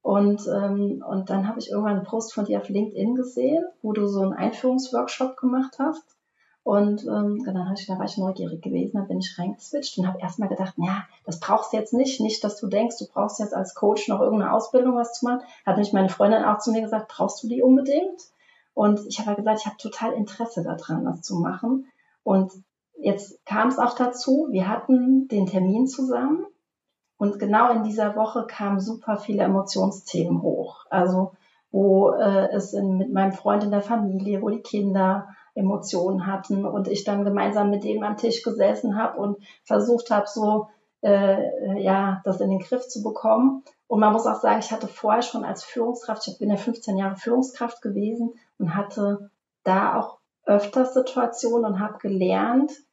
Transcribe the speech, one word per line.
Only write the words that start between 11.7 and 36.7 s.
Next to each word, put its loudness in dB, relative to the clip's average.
du -2
jetzt -4
nicht, 0
nicht, -2
dass -4
du -6
denkst, 0
du -10
brauchst -4
jetzt -4
als -6
Coach 0
noch -2
irgendeine 2
Ausbildung 2
was -2
zu -4
machen.“ 0
Hat 2
nämlich 2
meine 4
Freundin 4
auch 2
zu -2
mir 0
gesagt, -4
„Brauchst -4
du -6
die 0
unbedingt?“ 4
Und 4
ich -8
hab -6
halt -2
gesagt, 2
ich -8
hab -8
total -6
Interesse -6
daran, -4
was -6
zu -6
machen. -2
Und 2
jetzt -4
kam's 0
auch 0
dazu, 0
wir 0
hatten 4
den 2
Termin 2
zusammen -2
und 0
genau 4
in 2
dieser -2
Woche -2
kamen -2
super -4
viele -2
Emotionsthemen 0
hoch. -4
Also 2
wo, 6
äh, 2
es -4
in, 0
mit -2
meinem 2
Freund 0
in -2
der 0
Familie, -2
wo -2
die -4
Kinder 0
Emotionen -2
hatten -2
und -2